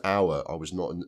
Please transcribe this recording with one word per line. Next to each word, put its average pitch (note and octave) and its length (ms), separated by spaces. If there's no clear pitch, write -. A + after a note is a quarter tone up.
hour, F#2+ 460
I E2 60
was D#2 180
not F2 180
in, F2 160